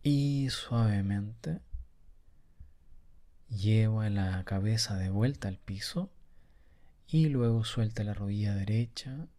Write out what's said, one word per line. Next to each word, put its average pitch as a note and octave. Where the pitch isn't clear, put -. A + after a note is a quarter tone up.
Y C#3+
suavemente G#2
lleva A2
la F#2+
cabeza G#2
de F#2+
vuelta A2
al F#2+
piso F3
y D#3
luego A#2
suelta A2+
la G#2
rodilla G2+
derecha A#2